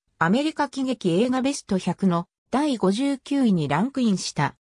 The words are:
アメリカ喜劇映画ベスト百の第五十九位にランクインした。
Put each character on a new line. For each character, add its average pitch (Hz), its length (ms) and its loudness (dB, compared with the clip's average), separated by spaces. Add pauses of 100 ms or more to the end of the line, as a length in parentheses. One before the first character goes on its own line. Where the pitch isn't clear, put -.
(180)
ア 165 120 2
メ 262 140 2
リ 311 100 -4
カ 285 140 -2
喜 269 160 -6
劇 247 260 -2
映 220 200 2
画 254 120 -2
ベ 277 100 0
ス - 120 -10
ト 190 140 -2
百 185 280 -2
の 175 200 0 (260)
第 277 240 0
五 190 140 0
十 269 280 0
九 277 280 0
位 208 60 4
に 156 160 0
ラ 143 140 0
ン 269 100 -2
ク 262 80 -4
イ 233 100 2
ン 185 80 2
し - 140 -10
た。 143 320 -2